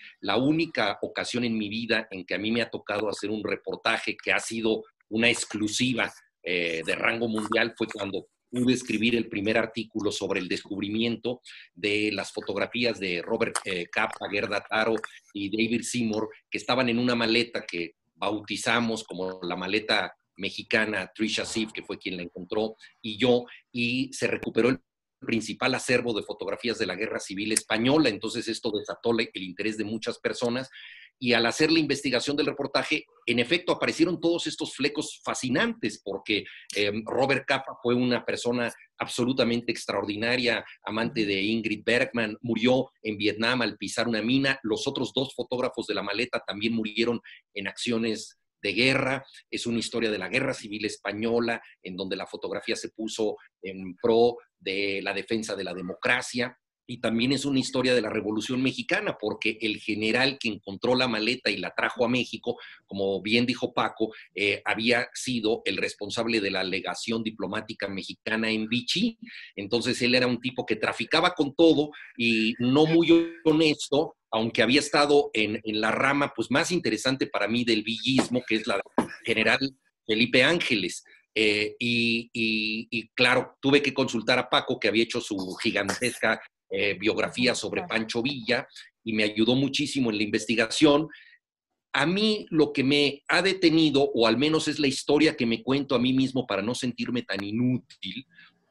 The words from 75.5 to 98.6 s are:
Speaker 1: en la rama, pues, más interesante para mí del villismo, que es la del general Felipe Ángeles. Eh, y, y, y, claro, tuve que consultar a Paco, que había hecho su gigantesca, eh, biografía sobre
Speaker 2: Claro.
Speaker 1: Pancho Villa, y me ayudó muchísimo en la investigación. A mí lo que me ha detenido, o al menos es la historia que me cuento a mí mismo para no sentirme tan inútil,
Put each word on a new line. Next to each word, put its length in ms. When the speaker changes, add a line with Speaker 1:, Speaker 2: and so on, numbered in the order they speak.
Speaker 1:
en 180
la 120
rama, 420
pues, 160
más 220
interesante 560
para 180
mí 180
del 200
villismo, 640
que 80
es 100
la 140
del 100
general 360
Felipe 340
Ángeles. 640
Eh, 420
y, 540
y, 580
y, 200
claro, 520
tuve 180
que 140
consultar 460
a 100
Paco, 300
que 80
había 160
hecho 160
su 420
gigantesca, 800
eh, 240
biografía 600
sobre 240
Speaker 2:
Claro. 80
Speaker 1:
Pancho 340
Villa, 420
y 100
me 120
ayudó 320
muchísimo 540
en 80
la 40
investigación. 840
A 140
mí 440
lo 220
que 120
me 420
ha 160
detenido, 600
o 140
al 80
menos 320
es 100
la 80
historia 500
que 100
me 180
cuento 320
a 20
mí 140
mismo 340
para 160
no 140
sentirme 460
tan 200
inútil, 840